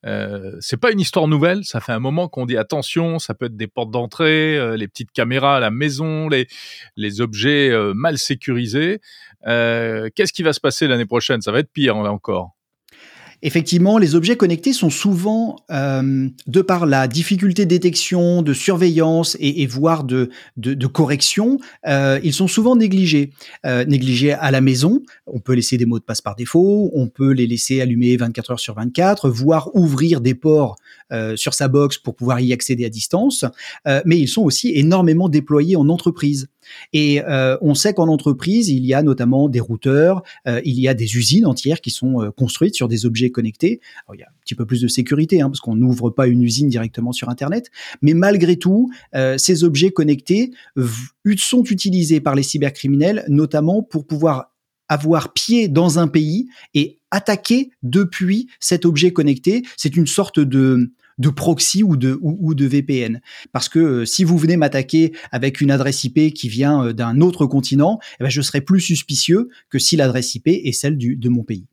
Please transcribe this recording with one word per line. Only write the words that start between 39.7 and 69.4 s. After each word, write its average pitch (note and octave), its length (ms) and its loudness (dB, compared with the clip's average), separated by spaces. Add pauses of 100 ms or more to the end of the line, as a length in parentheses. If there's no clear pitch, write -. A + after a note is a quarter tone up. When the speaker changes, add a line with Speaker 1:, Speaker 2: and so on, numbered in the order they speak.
Speaker 2:
euh, A#2+ 180 -2
il B2 140 -2
y B2+ 100 2
a C3+ 40 2
des A2+ 220 -2
usines C3 300 4
entières C#3+ 340 0
qui - 120 -8
sont, B2+ 300 -2
euh, G#2 100 -4
construites D#3+ 440 -2
sur B2 140 -2
des A2+ 160 -2
objets A#2+ 240 0
connectés. B2 500 -2 (260)
Alors, - 100 -20
il - 40 -20
y - 40 -20
a - 40 -20
un - 160 -20
petit - 120 -10
peu A#2+ 100 -6
plus A#2+ 160 -2
de A#2+ 80 0
sécurité, D3+ 520 0
hein, C3+ 80 2
parce C#3 120 -8
qu'on A2+ 140 -4
n'ouvre A#2+ 340 2
pas B2+ 180 0
une B2 160 4
usine A#2+ 240 0
directement A#2 460 -4
sur B2 160 -8
Internet. D3 420 -6 (300)
Mais D3+ 120 4
malgré F3+ 440 4
tout, G3+ 320 2 (260)
euh, C3 220 0
ces E3+ 260 2
objets E3 280 2
connectés F3 600 0 (240)
v-, B2+ 600 -2
sont B3 260 0
utilisés F3+ 560 0
par C#3+ 160 0
les C#3 80 2
cybercriminels, C#3+ 840 0
notamment D3+ 520 2
pour D3+ 260 -8
pouvoir D3+ 460 -2 (360)
avoir D3+ 440 0
pied A3+ 360 0
dans D#3+ 300 2
un E3 80 2
pays D#3 400 0 (260)
et - 260 -2 (120)
attaquer A3 580 0 (140)
depuis F#3+ 640 0 (120)
cet F3 260 -2
objet E3+ 260 4
connecté. F3 520 0 (120)
C'est D3+ 220 -2
une D#3+ 100 2
sorte - 320 -2
de, C3 540 2 (240)
de C3 120 2
proxy E3 540 0
ou E3+ 140 4
de, C3 240 0
ou, D#3+ 180 -2
ou D#3+ 160 -2
de C#3 100 0
V C#3 160 2
P C#3 180 -2
N. A2+ 200 -4 (320)
Parce - 160 -2
que, E3 120 0
euh, C3 260 2
si - 180 -2
vous E3+ 140 4
venez D#3+ 180 2
m'attaquer D3+ 560 2 (220)
avec C3+ 260 -4
une C#3 120 2
adresse C#3 340 0
I B2 60 -4
P D3+ 200 2
qui C#3 160 -10
vient, C3+ 380 0
euh, A#2 80 -4
d'un A#2 260 -2
autre F3 260 2
continent, C#3 540 0 (220)
eh - 20 -4
ben, C3+ 60 -2
je C3+ 120 -4
serai C#3+ 200 -2
plus F#3 180 2
suspicieux F3 720 -2 (200)